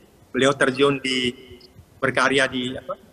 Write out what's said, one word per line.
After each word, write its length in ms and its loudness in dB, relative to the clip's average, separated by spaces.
Beliau 240 2
terjun 480 2
di, 260 -2
berkarya 460 2
di, 260 -6
apa, 240 -12